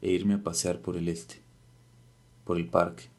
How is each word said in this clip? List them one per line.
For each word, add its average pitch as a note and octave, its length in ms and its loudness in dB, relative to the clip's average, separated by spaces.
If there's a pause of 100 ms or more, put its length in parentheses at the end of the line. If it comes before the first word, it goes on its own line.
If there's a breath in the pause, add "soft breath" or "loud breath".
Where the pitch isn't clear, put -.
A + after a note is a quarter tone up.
e F#2+ 100 -2
irme F#2+ 220 4
a G2+ 100 2
pasear F2 380 -2
por F2+ 160 -6
el E2+ 120 -2
este, - 320 -8 (1040)
por F2+ 120 0
el E2+ 100 -2
parque F2 380 2 (140)